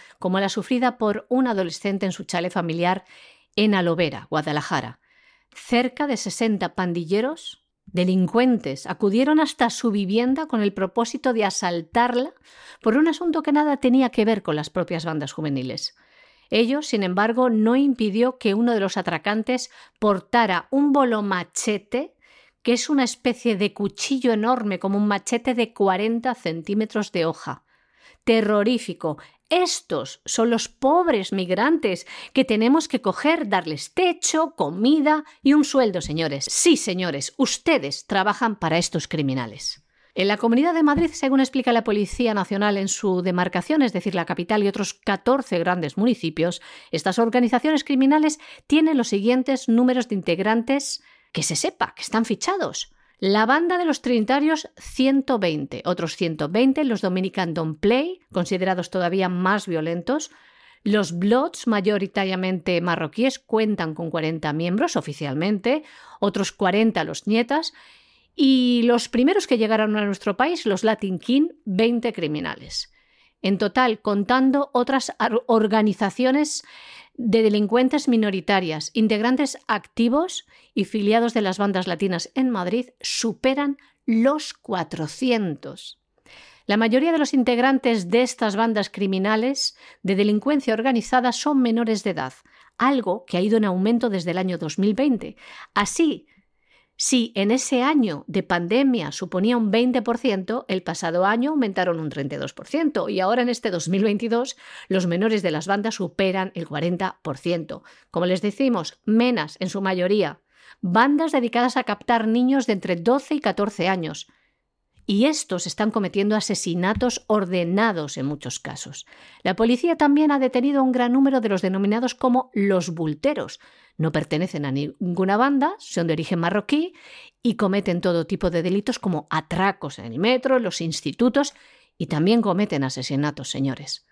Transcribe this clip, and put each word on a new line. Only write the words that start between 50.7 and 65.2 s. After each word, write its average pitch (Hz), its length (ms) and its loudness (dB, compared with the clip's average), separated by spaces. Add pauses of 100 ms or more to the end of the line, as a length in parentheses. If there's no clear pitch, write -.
que 156 140 -6
se 160 100 -4
sepa, - 400 -4
que - 80 -16
están 220 220 -2
fichados. 233 680 -4 (260)
La 202 280 2
banda 339 320 2
de 349 80 0
los 294 160 -2
Trinitarios, 269 720 0
ciento 269 640 0
veinte. 151 480 -4
Otros 170 300 -4
ciento 156 340 -2
veinte, 262 340 2
los 233 160 -2
Dominican 185 540 -2
Don't 160 260 -4
Play, 277 400 0 (100)
considerados 180 600 -2
todavía 185 400 0
más 185 360 0
violentos. 170 640 -4 (520)
Los 202 360 0
Bloods, 233 480 0
mayoritariamente 190 1160 0
marroquíes, 175 560 -2
cuentan 208 560 -2
con 165 160 -8
cuarenta 156 420 -4
miembros 175 440 -2
oficialmente, 185 840 -2 (380)